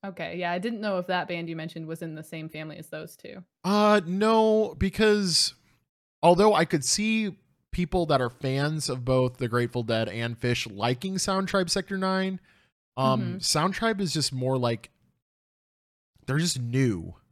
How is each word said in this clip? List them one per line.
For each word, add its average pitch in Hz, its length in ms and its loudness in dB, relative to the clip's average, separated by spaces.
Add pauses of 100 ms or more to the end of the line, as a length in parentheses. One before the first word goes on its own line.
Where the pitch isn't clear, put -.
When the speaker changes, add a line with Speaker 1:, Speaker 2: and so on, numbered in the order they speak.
Speaker 1:
Okay, 175 320 -8
yeah, 175 140 -2
I 175 80 -2
didn't 220 220 -4
know 208 180 -2
if 180 80 -6
that 180 220 -2
band 170 200 -4
you 165 60 -6
mentioned 160 320 -10
was 160 140 -10
in 165 120 -8
the 156 100 -12
same 160 260 -12
family 156 280 -12
as 160 120 -16
those 156 260 -12
two. - 280 -16 (200)
Speaker 2:
Uh, 208 420 4
no, 220 720 2
because 202 760 2 (680)
although 180 320 8
I 165 120 4
could 151 180 0
see 214 540 0 (340)
people 175 360 0
that 147 120 4
are 123 100 0
fans 143 600 -2
of 127 160 -6
both 127 320 2
the 123 100 -2
Grateful 120 360 0
Dead 110 260 0
and 117 280 -6
Fish 123 300 -2
liking 123 480 -2
Soundtribe 190 540 0
Sector 190 280 -4
nine, 190 440 -2 (560)
um, 131 240 2
Speaker 1:
Mm-hmm. 117 160 -4
Speaker 2:
Soundtribe 196 640 0
is 170 120 -2
just 147 200 -2
more 131 240 0
like, 117 320 -2 (1400)
they're 135 120 0
just 160 220 0
new. 117 560 0 (160)